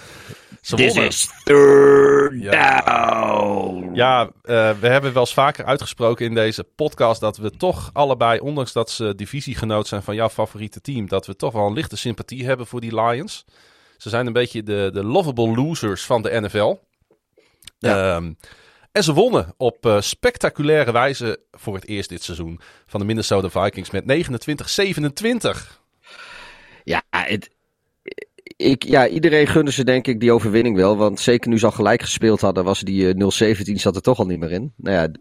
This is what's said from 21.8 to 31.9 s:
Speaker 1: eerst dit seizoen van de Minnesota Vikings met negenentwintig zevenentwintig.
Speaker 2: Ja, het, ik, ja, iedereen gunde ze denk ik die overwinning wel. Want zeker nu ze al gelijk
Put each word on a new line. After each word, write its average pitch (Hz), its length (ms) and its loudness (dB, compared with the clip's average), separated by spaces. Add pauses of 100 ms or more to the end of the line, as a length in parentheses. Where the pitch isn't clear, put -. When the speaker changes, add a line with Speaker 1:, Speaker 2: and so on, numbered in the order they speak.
Speaker 1:
eerst 101 220 -8
dit 87 140 -12
seizoen 82 360 -10 (260)
van - 140 -8
de 98 60 -2
Minnesota 101 440 0
Vikings 95 420 -4
met 95 140 -6
negenentwintig 143 640 -4
zevenentwintig. 190 1120 -4 (1040)
Speaker 2:
Ja, 82 260 -4
het, 90 400 -4 (1080)
ik, - 260 0
ja, 131 240 4
iedereen 151 400 2
gunde 147 240 2
ze 135 120 -4
denk 127 240 0
ik 117 120 -2
die 117 120 4
overwinning 113 440 2
wel. 98 220 4
Want 104 220 0
zeker 123 300 2
nu 113 100 2
ze 113 60 2
al 104 60 4
gelijk 113 300 0